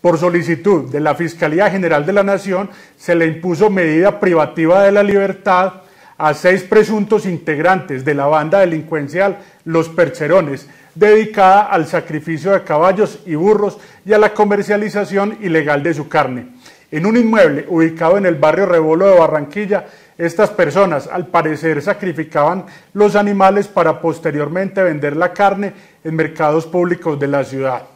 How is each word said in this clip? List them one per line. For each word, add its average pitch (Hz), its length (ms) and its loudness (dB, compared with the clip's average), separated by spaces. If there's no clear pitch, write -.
Por 170 180 2
solicitud 170 720 0
de 143 100 -4
la 151 140 0
Fiscalía 170 560 -2
General 165 360 -2
de 190 60 -2
la 202 100 2
Nación, 196 480 -4
se - 180 -2
le 165 120 2
impuso 165 420 -2
medida 185 500 2
privativa 165 640 2
de 202 100 4
la 202 100 2
libertad 196 800 0
a 151 180 0
seis 185 280 0
presuntos 214 640 0
integrantes 160 800 -2
de 151 100 0
la 139 120 -2
banda 156 340 2
delincuencial 165 760 -2
Los 165 240 0
Percherones, 147 800 0
dedicada 208 680 4
al 175 240 -2
sacrificio 160 680 -4
de 190 120 0
caballos 180 640 0
y 165 80 -6
burros 202 440 0
y 196 80 -2
a 214 60 4
la 208 160 2
comercialización 208 1040 -2
ilegal 151 420 0
de 160 120 -2
su 147 140 -8
carne. 127 400 -4
En 156 160 -4
un 226 100 2
inmueble 208 520 2
ubicado 165 500 0
en 196 80 0
el 175 80 2
barrio 156 320 2
Rebolo 165 420 2
de 185 100 8
Barranquilla, 165 680 -2
estas 170 320 0
personas, 170 600 0
al 175 180 -8
parecer, 156 520 -2
sacrificaban 160 840 -2
los 202 240 2
animales 202 520 2
para 165 320 0
posteriormente 165 840 -4
vender 147 340 -2
la 170 160 0
carne 196 400 0
en 160 120 -6
mercados 156 500 -2
públicos 170 520 -2
de 139 100 -2
la 139 160 0
ciudad. 127 380 -6